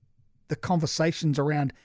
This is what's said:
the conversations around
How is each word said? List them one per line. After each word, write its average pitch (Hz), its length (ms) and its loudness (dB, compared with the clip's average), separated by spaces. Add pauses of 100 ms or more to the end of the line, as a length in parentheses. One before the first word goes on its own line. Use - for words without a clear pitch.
(480)
the 151 80 -4
conversations 160 840 0
around 143 360 0 (100)